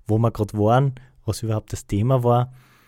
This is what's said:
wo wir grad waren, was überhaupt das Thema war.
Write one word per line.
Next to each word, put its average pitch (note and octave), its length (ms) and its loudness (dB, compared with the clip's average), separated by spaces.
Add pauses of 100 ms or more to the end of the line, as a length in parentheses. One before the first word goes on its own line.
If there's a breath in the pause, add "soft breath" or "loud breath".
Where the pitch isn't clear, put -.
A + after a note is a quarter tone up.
wo G#2+ 100 2
wir A2+ 140 2
grad G#2 220 -6
waren, A#2+ 420 2 (300 loud breath)
was - 180 -4
überhaupt A2 300 -4
das - 120 -10
Thema A#2+ 380 0
war. A#2+ 300 2 (340 soft breath)